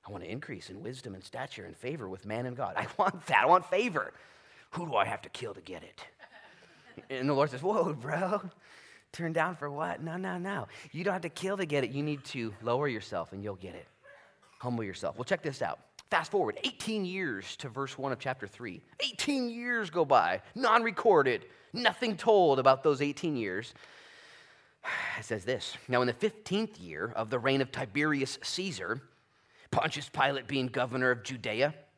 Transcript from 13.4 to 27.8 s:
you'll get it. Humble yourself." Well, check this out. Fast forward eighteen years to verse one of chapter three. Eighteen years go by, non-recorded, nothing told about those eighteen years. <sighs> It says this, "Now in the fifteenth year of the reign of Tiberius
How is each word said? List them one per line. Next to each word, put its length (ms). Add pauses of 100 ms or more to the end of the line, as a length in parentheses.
you'll 140
get 180
it. 140 (720)
Humble 260
yourself." 320
Well, 80
check 180
this 200
out. 160 (320)
Fast 200
forward 340
eighteen 400
years 520
to 120
verse 280
one 160
of 60
chapter 280
three. 360 (180)
Eighteen 480
years 420
go 140
by, 380 (120)
non-recorded, 920 (260)
nothing 440
told 420
about 240
those 180
eighteen 360
years. 380 (1080)
<sighs> 340
It 60
says 200
this, 320 (100)
"Now 160
in 40
the 60
fifteenth 680
year 380
of 140
the 80
reign 240
of 100
Tiberius 680